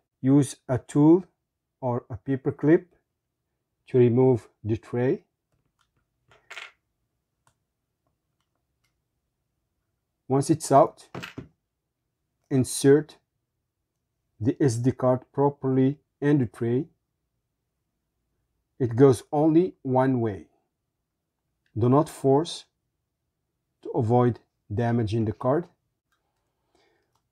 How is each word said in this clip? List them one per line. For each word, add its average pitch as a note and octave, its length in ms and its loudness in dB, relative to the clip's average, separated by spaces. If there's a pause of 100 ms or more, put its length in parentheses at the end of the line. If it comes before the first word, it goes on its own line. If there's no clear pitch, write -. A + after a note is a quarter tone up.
(220)
Use C3+ 360 0 (100)
a B2+ 100 -2
tool D#3 480 2 (540)
or B2 300 -6
a G2+ 80 -12
paper C3+ 340 -6
clip D#3+ 440 0 (920)
to - 100 -2
remove B2 500 2 (160)
the A2 140 -4
tray. B2+ 460 -6 (4000)
Once C#3 220 -2
it's D#3 220 -2
out, - 360 2 (1400)
insert C#3 640 2 (1200)
the G#2+ 220 -2
S C3 140 0
D A#2+ 160 -2
card B2+ 300 -2 (120)
properly C#3 640 -2 (240)
in D3 160 2
the B2+ 80 0
tray. A#2+ 400 -4 (1900)
It A#2 160 -4
goes C3+ 280 4 (100)
only D#3+ 480 2
one B2+ 400 0
way. G2 240 -6 (1300)
Do A#2 120 2
not D3 180 2
force C#3 560 -2 (1160)
to - 80 -16
avoid B2 500 0 (340)
damaging A2+ 520 -4
the G#2+ 80 -6
card. D3+ 320 -4 (1700)